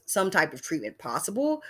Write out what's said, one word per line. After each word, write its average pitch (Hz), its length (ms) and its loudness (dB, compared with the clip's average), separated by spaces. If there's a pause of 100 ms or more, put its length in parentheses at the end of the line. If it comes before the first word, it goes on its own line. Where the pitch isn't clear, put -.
some 190 240 2
type 160 240 2
of 127 80 -14
treatment 113 380 -6
possible. 226 720 0